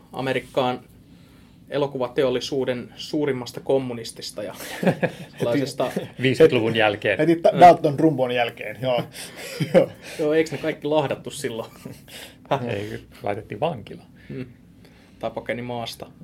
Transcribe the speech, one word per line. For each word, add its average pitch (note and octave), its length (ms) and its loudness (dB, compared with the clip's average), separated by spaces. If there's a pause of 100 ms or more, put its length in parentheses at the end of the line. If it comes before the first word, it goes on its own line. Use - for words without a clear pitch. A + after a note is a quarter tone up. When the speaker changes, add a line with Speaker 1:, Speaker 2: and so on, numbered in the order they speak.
(140)
Speaker 1:
Amerikkaan C3 640 -2 (880)
elokuvateollisuuden B2+ 1300 -2
suurimmasta C3+ 640 -4
kommunistista B2 840 -4
ja F#2+ 120 -10 (420)
Speaker 2:
<laughs> - 400 -6
Speaker 1:
sellaisesta C#3 540 -2 (300)
Speaker 3:
Viisikymmentä-luvun B2 540 6
jälkeen. G#2 440 2
Speaker 2:
Heti D#3+ 160 4
ta-, E3+ 160 4
Speaker 1:
Mm. F3 80 2
Speaker 2:
Dalton D#3+ 400 8
Rumbon B2+ 320 4
jälkeen, A#2 500 -4
joo. B2 220 0 (340)
<laughs> - 360 -6
Joo. F3 160 6 (300)
Speaker 1:
Joo, D3+ 140 2
eiks D#3+ 180 2
ne C#3 60 -6
kaikki D3+ 300 -6
lahdattu C#3+ 440 -2
silloin? A#2 400 -8 (500)
Speaker 3:
<laughs> - 460 -6
Ei, A2 320 -6 (240)
laitettiin G#2 360 -6
vankilaan. D3+ 480 -6 (220)
Speaker 1:
Mm. C3 160 -10 (760)
Tai A2+ 120 -6
pakeni A2+ 300 -6
maasta. A#2+ 440 -10 (180)